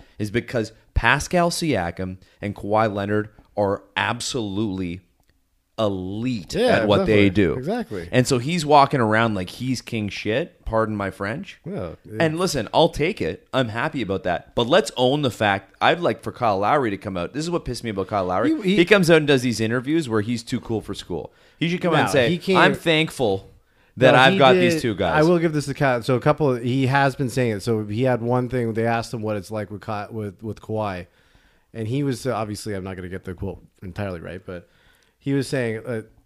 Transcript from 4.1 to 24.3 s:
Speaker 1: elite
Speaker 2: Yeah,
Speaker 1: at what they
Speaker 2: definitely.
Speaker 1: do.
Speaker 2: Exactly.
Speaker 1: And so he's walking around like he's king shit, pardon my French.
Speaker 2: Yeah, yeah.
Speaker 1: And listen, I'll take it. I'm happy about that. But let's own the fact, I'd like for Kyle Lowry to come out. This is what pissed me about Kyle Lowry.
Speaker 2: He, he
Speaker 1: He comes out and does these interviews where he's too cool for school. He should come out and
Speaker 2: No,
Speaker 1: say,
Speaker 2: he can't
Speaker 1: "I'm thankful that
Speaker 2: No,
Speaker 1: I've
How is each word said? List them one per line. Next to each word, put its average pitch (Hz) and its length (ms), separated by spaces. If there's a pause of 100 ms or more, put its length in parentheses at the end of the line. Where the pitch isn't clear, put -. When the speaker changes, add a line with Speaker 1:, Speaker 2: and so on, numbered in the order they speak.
Speaker 1:
elite 101 760
Speaker 2:
Yeah, 226 280
Speaker 1:
at 107 60
what 98 200
they 104 220
Speaker 2:
definitely. - 20
Speaker 1:
do. 87 260
Speaker 2:
Exactly. 127 540
Speaker 1:
And 127 160
so 135 100
he's 131 260
walking 143 360
around 110 340
like 92 160
he's 127 320
king 107 280
shit, 123 560
pardon 110 300
my 98 140
French. 110 560
Speaker 2:
Yeah, 107 280 (120)
yeah. 107 140
Speaker 1:
And 160 180
listen, 170 360
I'll 160 160
take 165 320
it. 87 300
I'm 123 180
happy 131 340
about 95 200
that. 85 300
But 120 140
let's 180 280
own 131 280
the 123 80
fact, 98 500
I'd 151 180
like 143 220
for 107 100
Kyle 104 280
Lowry 117 320
to 98 60
come 95 200
out. 87 160
This 147 100
is 170 60
what 170 160
pissed 123 180
me 117 60
about 95 180
Kyle 98 180
Lowry. 104 320
Speaker 2:
He, 277 40
he 196 160
Speaker 1:
He - 80
comes 190 240
out 165 80
and 151 100
does 139 140
these 120 180
interviews 127 480
where 110 140
he's 117 220
too 120 160
cool 110 220
for 98 120
school. - 400 (240)
He 170 120
should 175 120
come 170 140
out 143 60
and 110 80
Speaker 2:
No, 104 40
Speaker 1:
say, 127 160
Speaker 2:
he 175 80
can't 180 220
Speaker 1:
"I'm 185 160
thankful 156 760 (480)
that 127 140
Speaker 2:
No, 123 60
Speaker 1:
I've 131 160